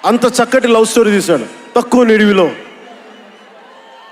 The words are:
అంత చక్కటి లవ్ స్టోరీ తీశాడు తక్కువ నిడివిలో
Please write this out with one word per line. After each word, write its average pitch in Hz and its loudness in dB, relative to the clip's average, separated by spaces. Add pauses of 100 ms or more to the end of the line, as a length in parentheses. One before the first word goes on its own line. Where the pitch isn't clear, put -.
అంత 240 0
చక్కటి 247 0
లవ్ 226 2
స్టోరీ 220 0
తీశాడు 165 -2 (300)
తక్కువ 240 0
నిడివిలో 208 2 (1600)